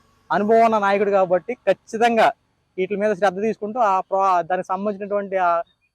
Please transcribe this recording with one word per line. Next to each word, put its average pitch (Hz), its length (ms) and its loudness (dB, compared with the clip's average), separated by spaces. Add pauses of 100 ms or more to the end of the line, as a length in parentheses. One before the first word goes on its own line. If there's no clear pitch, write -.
(320)
అనుభవం 214 320 4
ఉన్న 226 140 2
నాయకుడు 202 320 0
కాబట్టి 190 440 0
ఖచ్చితంగా 226 800 0 (460)
వీటి 185 180 -4
మీద 208 160 0
శ్రద్ధ 190 280 -2
తీసుకుంటూ 214 400 -4
ఆ 190 200 2
ప్ర-, 190 400 0
దానికి 180 280 -4
సంబంధించినటువంటి 196 680 -4
ఆ, 170 260 0 (320)